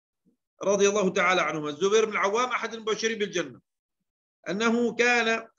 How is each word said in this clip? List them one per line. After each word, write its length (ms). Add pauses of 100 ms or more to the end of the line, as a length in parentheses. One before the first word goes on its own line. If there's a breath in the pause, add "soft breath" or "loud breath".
(640)
رضي 260
الله 240
تعالى 280
عنهما. 280
الزبير 360
بن 80
العوام 360
أحد 260
المبشرين 440
بالجنة، 420 (880)
أنه 460
كان، 540 (100)